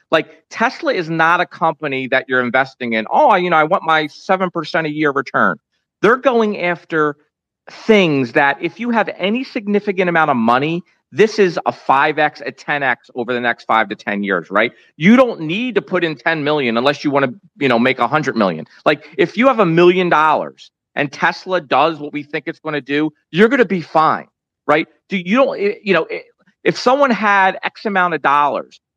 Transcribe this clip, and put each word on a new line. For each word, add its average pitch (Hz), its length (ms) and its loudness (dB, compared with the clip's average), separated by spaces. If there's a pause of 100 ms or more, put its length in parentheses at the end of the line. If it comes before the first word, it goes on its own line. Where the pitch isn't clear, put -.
(100)
Like, - 400 -2
Tesla 262 420 -4
is 180 160 -4
not 165 320 0
a 175 60 -2
company 147 600 -6
that 131 200 0
you're 131 120 0
investing 127 540 -2
in, 110 160 -2
"Oh, 262 260 4
you 180 120 -2
know, 165 80 2
I 156 80 4
want 170 200 -2
my 156 240 0
seven 185 420 -4
percent 160 360 -4
a 151 40 -6
year 147 220 -2
return." 127 460 -2 (440)
They're 226 140 4
going 233 440 0
after 160 560 -2 (540)
things 156 600 2
that 143 280 2
if 170 200 -8
you 240 100 -6
have 214 260 0
any 220 280 -4
significant 202 640 -4
amount 160 240 2
of 131 40 0
money, 131 460 0 (300)
this 202 260 2
is 185 260 2
a 160 60 0
five 143 480 0
X, 147 260 -2
a 135 60 -8
ten 147 320 -6
X 127 320 -2
over 123 180 -6
the 120 80 -2
next 120 240 -4
five 110 260 0
to 104 40 -8
ten 101 300 -6
years, 92 260 -2
right? 110 220 0 (240)
You 185 180 6
don't 240 280 2
need 202 340 -4
to 190 60 -2
put 175 200 -2
in 160 140 -4
ten 160 260 -4
million 139 340 0
unless 139 280 -2
you 147 80 0
wanna, 135 200 0 (240)
you 139 120 -2
know, 120 100 2
make 127 220 0
a 120 80 0
hundred 135 280 -2
million. 87 300 -2 (180)
Like, 151 320 -2
if - 200 -2
you 233 100 2
have 240 140 2
a 196 60 4
million 180 420 4
dollars 147 640 0 (240)
and 139 160 -4
Tesla 180 480 -4
does 147 400 0
what 147 120 -12
we 143 120 -10
think 156 240 -10
it's 151 100 -12
gonna 151 220 -6
do, 147 320 -2 (180)
you're 220 180 4
gonna 254 160 4
be 185 160 -2
fine, 143 460 0 (400)
right? 156 220 0 (200)
Do, - 80 -4
you 180 200 -2
don't, 262 200 2
i-, 202 260 -4
you 196 120 0
know, 160 160 0
i-, - 140 -10 (400)
if 160 120 0
someone 269 340 2
had 196 520 2
X - 220 -10
amount 185 300 0
of 139 80 -6
dollars, 139 580 0 (160)